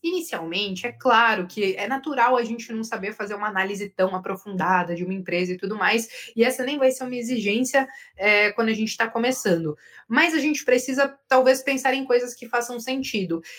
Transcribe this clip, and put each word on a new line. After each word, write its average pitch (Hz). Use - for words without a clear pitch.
Inicialmente, 202
é 240
claro 226
que 196
é 202
natural 254
a 240
gente 226
não 220
saber 208
fazer 208
uma 208
análise 196
tão 185
aprofundada 185
de 175
uma 185
empresa 180
e 185
tudo 202
mais, 208
e 226
essa 254
nem 294
vai 262
ser 254
uma 247
exigência, 240
é, 208
quando 220
a 220
gente 214
tá 226
começando. 208
Mas 320
a -
gente 294
precisa, 269
talvez, 262
pensar 269
em 269
coisas 247
que 226
façam 240
sentido. 214